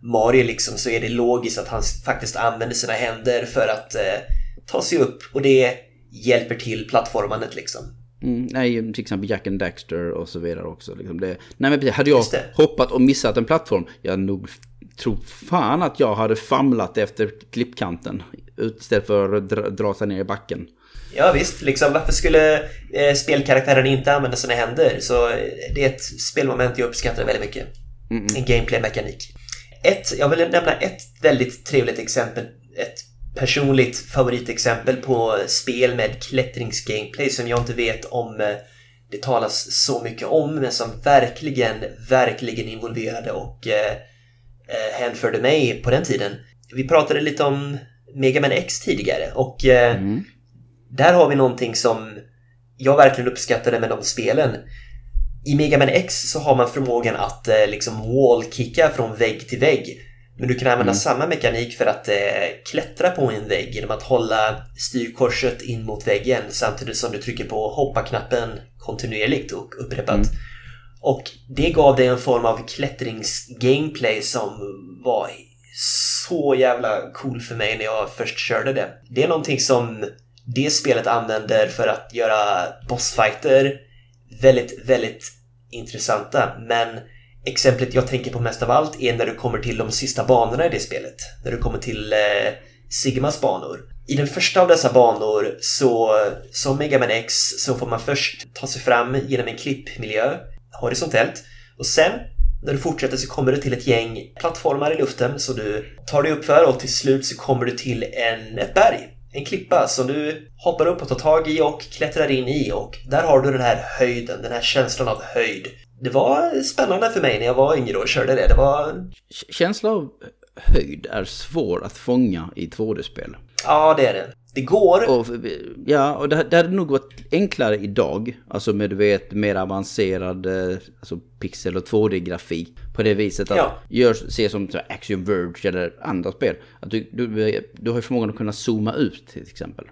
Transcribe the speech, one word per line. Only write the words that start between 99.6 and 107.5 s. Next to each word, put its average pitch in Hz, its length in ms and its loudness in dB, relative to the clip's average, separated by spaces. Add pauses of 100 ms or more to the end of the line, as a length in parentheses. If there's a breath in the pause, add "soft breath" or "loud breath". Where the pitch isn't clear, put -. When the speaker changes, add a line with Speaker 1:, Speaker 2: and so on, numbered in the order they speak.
Speaker 1:
horisontellt. - 640 -2 (340 soft breath)
Och - 80 -6
sen, 165 260 2 (500)
när - 100 -4
du 139 60 0
fortsätter 135 380 -2
så 127 120 -4
kommer 127 240 0
du 143 60 2
till 139 140 -2
ett 120 140 -6
gäng 113 320 0 (220)
plattformar 151 540 0
i 156 40 -4
luften, 135 400 0
så 131 140 -4
du 107 320 -4 (220)
tar 143 160 2
dig 156 100 2
upp 151 120 -4
för 165 240 8
och 127 120 2
till - 140 -6
slut 135 320 0
så - 100 -8
kommer 120 300 -2